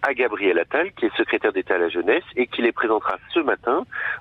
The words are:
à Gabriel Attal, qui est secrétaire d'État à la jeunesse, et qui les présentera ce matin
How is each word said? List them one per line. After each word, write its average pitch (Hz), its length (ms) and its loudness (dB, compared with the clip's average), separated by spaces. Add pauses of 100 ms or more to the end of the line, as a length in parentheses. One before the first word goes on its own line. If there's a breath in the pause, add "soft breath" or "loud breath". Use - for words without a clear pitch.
à 139 120 0
Gabriel 104 460 2
Attal, 156 340 -2
qui - 120 -4
est - 120 -2
secrétaire - 340 0
d'État 95 240 -2
à 87 40 2
la 85 100 2
jeunesse, 87 340 0 (140)
et 123 100 0
qui - 140 -6
les 117 100 2
présentera 107 460 0 (160)
ce 170 80 0
matin 139 440 0 (360 loud breath)